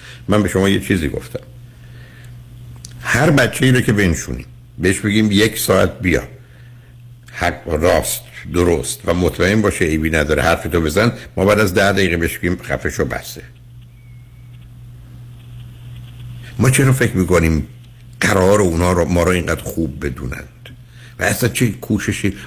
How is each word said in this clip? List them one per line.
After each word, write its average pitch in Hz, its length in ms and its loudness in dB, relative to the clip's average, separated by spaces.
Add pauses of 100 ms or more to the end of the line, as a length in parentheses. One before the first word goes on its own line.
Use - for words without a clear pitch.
(280)
من 104 160 4
به 92 60 0
شما 98 200 2
یه 101 100 2
چیزی 82 300 0
گفتم. - 300 -8 (1600)
هر 143 280 2
بچه‌ای 131 420 4
رو 127 100 4
که 117 120 2
بنشونیم، 87 520 0 (320)
بهش 92 220 2
بگیم 107 320 2
یک 104 280 2
ساعت 95 420 2
بیا، 85 220 0 (1080)
حق، 85 380 -4
راست، 80 520 0 (320)
درست 87 520 0
و 85 80 2
مطمئن 90 480 2
باشه 95 240 0
عیبی 80 240 0
نداره، 76 340 2
حرفتو 85 380 0
بزن، 87 300 2 (260)
ما 95 80 2
بعد 104 140 4
از 98 140 2
ده 101 180 4
دقیقه 95 260 0
بهش 82 200 -2
بگیم 87 260 -2
خفه 69 260 -4
شو، 76 160 -4
بسه. - 360 -10 (3250)
ما 120 100 4
چرا 131 240 4
فکر 120 240 0
می‌کنیم 82 500 2 (520)
قرار 98 420 4
اونا 87 300 2
رو، 85 140 2
ما 85 180 2
رو 87 80 4
اینقدر 82 320 -2
خوب 78 420 -6
بدونند؟ 67 440 -8 (720)
و - 40 -4
اصلاً 113 260 0
چه - 180 0
کوششی؟ 101 680 -2 (140)